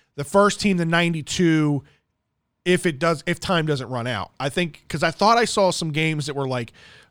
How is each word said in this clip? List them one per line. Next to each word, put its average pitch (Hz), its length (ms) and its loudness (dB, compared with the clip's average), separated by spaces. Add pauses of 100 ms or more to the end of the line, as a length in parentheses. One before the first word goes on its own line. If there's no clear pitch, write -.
(160)
the 143 80 -8
first 202 380 2
team 196 160 2
to 170 80 0
ninety-two 160 1000 2 (800)
if 180 220 2
it 147 140 -2
does, 165 260 0
if 170 140 -4
time 165 260 0
doesn't 135 240 -4
run 120 160 -4
out. 107 340 -6
I 139 100 -2
think, 175 380 -6
'cause 147 140 -6
I 165 80 2
thought 226 300 4
I 226 60 2
saw 196 260 2
some 165 200 -4
games 156 360 -2
that 151 80 -6
were, 139 120 -4
like, 123 260 -6 (380)